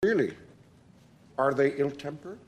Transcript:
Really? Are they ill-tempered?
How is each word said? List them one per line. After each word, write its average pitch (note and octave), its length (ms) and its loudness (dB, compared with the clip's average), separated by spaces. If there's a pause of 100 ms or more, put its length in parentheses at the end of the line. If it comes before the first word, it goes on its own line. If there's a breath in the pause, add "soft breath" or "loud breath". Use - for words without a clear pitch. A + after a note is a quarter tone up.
Really? E3 280 2 (1040)
Are C3+ 140 2
they C#3 200 4
ill-tempered? C#3+ 760 -6